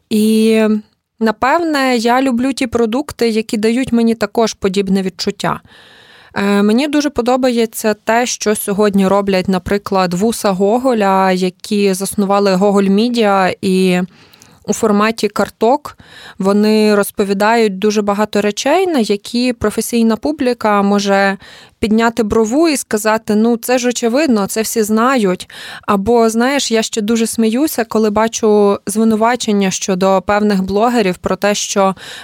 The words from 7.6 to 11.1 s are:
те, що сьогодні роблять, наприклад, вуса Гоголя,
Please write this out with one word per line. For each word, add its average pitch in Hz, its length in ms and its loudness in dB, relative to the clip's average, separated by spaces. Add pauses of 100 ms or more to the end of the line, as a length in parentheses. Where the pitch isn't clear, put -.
те, 226 320 -2
що 214 300 -4
сьогодні 202 520 0
роблять, 190 400 0
наприклад, 190 680 -2
вуса 214 380 -2
Гоголя, 196 800 2